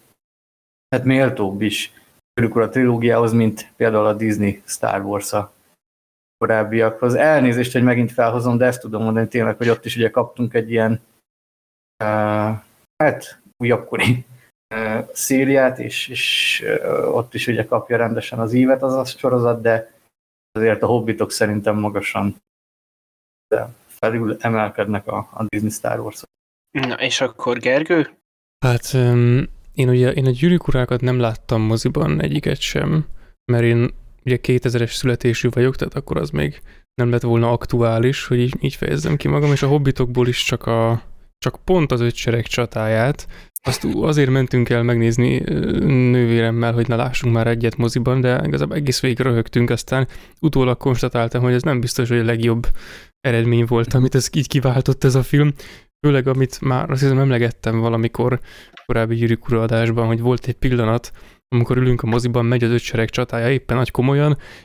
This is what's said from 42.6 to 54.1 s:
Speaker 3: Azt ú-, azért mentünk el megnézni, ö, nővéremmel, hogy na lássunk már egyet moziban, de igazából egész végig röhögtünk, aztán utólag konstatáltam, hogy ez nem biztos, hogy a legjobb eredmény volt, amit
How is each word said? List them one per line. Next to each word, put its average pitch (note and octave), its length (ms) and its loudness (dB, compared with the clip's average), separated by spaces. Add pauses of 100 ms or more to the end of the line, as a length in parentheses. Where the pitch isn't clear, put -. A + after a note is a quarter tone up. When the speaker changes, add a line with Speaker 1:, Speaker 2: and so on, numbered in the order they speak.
Speaker 3:
Azt - 160 -4
ú-, - 200 -2
azért D3 260 2
mentünk B2+ 400 2
el A#2+ 140 2
megnézni, A#2+ 640 2
ö, - 140 -2 (260)
nővéremmel, A#2 880 2
hogy A#2 140 0
na A#2+ 80 0
lássunk B2 380 0
már A2+ 140 2
egyet A#2 300 0
moziban, A#2+ 440 0
de B2+ 240 2
igazából D3 300 -2
egész D3 260 -2
végig B2 180 0
röhögtünk, A#2+ 500 0
aztán B2+ 380 -2 (340)
utólag C3 360 2
konstatáltam, B2 640 0
hogy B2 100 4
ez B2 80 2
nem C3 180 0
biztos, A#2 300 -2
hogy A#2+ 100 2
a A#2 40 2
legjobb A#2 440 0 (520)
eredmény A#2 460 2
volt, A#2 280 0
amit C3 220 2